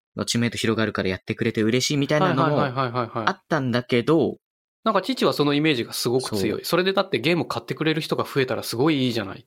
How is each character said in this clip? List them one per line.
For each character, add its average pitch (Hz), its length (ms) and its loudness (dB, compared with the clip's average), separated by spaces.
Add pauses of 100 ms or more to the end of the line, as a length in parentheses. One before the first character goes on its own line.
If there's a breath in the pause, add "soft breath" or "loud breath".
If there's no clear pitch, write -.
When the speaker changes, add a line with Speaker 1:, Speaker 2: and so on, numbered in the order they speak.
(140)
Speaker 1:
の 104 100 -4
知 - 140 -2
名 117 120 2
度 110 60 -6
広 110 220 0
が 110 80 0
る 104 60 -2
か 101 100 -2
ら 92 60 -2
や 92 80 0
っ - 80 -12
て - 100 -4
く - 80 -6
れ 113 100 0
て - 100 -2
嬉 113 220 2
し 151 100 0
い - 20 0
み 139 100 2
た 151 120 2
い - 20 2
な 180 140 2
の 160 140 4
も 147 80 2
Speaker 2:
は 147 120 2
い 127 40 -6
は 131 140 -2
い 120 40 -4
は - 0 -
い - 20 -8
は 123 120 -2
い - 20 -4
は 117 80 -12
い 123 40 -6
は 110 60 -2
い。 - 20 -6
Speaker 1:
あ - 60 0
っ - 160 -16
た 160 120 0
ん 131 100 0
だ 120 120 0
け 120 200 2
ど、 131 360 2 (460)
Speaker 2:
な 226 80 0
ん - 20 2
か 190 80 2
父 254 220 -2
は 143 100 4
そ 147 100 0
の 143 80 2
イ 143 80 2
メ 156 120 4
ー - 20 -2
ジ 117 100 -2
が - 80 -12
す - 160 -4
ご 127 120 2
く 113 160 -4
強 98 200 0
い。 - 40 -6
Speaker 1:
そ - 20 -10
う。 - 20 -10
Speaker 2:
そ - 140 0
れ 185 60 2
で 190 80 0
だ 196 100 2
っ 190 80 -12
て 131 80 0
ゲ 143 160 0
ー - 20 2
ム 147 100 0
買 - 160 -6
っ - 20 -18
て 135 100 -6
く 156 100 -4
れ 156 80 2
る 156 80 -4
人 151 160 -4
が 120 80 0
増 - 180 0
え 127 40 -2
た 120 80 -4
ら 101 80 -4
す - 140 -6
ご 143 140 2
い 135 160 2
い - 40 2
い - 20 0
じ 113 80 -4
ゃ 101 40 -4
な 98 120 -10
い 107 40 -18
っ - 60 -20